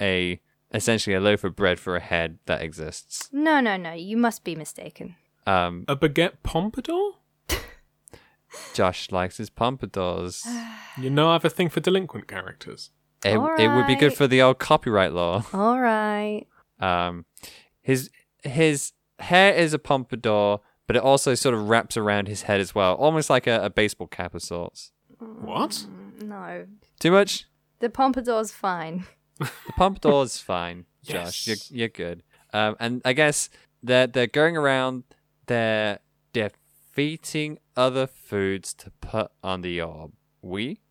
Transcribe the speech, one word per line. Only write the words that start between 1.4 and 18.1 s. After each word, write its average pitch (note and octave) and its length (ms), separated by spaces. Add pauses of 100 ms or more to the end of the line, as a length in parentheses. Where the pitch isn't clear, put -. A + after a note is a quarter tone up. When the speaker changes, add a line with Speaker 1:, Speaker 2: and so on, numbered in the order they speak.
Speaker 1:
of F#2 140
bread F#2 240
for F2+ 160
a F2 40
head E2 460
that D2 160
exists. - 680
Speaker 2:
No, D4+ 260
no, A3 180
no. E3+ 180
You F#3+ 220
must A#3 280
be E3+ 100
mistaken. E3 600 (300)
Speaker 1:
Um, F2 420
Speaker 3:
A C#3+ 60
baguette - 480
pompadour? D#4+ 760 (1600)
Speaker 1:
Josh - 380
likes F#2 260
his G#2+ 140
pompadours. F2+ 1000
Speaker 2:
<sighs> A#3+ 40 (400)
Speaker 3:
You C3 140
know D3+ 200
I - 20
have E3 120
a E3 60
thing F3+ 200
for E3 100
delinquent F#3 480
characters. - 640 (340)
Speaker 1:
It, G2+ 100
it A2 40 (300)
would B2 200
be B2+ 80
good - 80
Speaker 2:
All C#3+ 60
right. - 60
Speaker 1:
for C#3+ 120
the C3 140
old B2+ 180
copyright G2+ 520
law. F2 400
Speaker 2:
All A3+ 280
right. G#3+ 680 (320)
Speaker 1:
Um, F2 460 (580)
his, C3 280 (340)